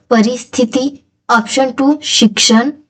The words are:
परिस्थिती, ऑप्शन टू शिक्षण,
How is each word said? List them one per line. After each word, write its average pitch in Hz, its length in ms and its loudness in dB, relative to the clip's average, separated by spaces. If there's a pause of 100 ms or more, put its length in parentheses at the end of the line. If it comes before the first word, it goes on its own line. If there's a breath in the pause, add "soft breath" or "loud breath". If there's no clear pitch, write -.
परिस्थिती, 247 960 -2 (240)
ऑप्शन 240 420 0
टू 277 320 0
शिक्षण, 226 640 2 (200)